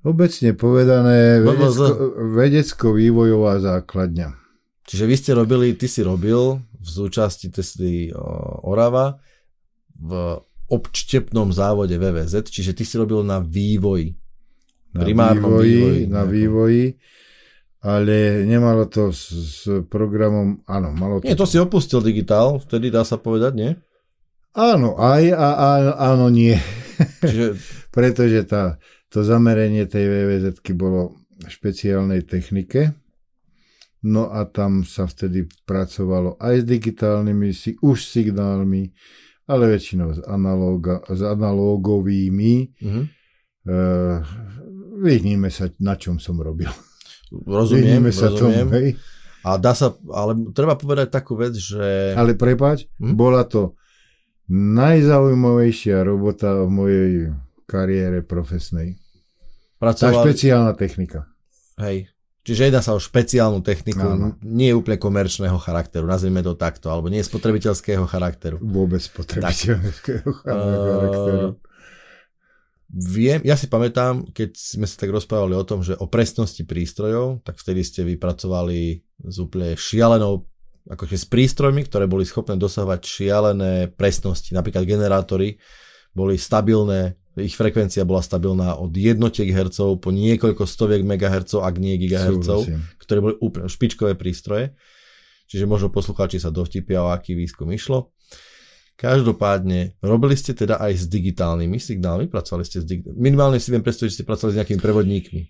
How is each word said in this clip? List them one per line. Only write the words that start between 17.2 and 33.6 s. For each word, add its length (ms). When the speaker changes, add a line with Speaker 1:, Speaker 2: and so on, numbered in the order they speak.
Speaker 1:
ale 360
nemalo 420
to 220
s, 200
s 280
programom, 800
áno, 280
malo 280
to 80
Speaker 2:
Nie, 80
to 80
si 120
opustil 440
digitál, 560
vtedy 320
dá 160
sa 120
povedať, 360
nie? 180
Speaker 1:
Áno, 440
aj 320
a, 220
a, 200
áno, 200
nie. 280
Speaker 2:
Čiže 400
Speaker 1:
<laughs> 220
Pretože 500
tá, 360
to 140
zameranie 640
tej 200
V 100
V 180
Z-ky 240
bolo 440
v 120
špeciálnej 760
technike. 720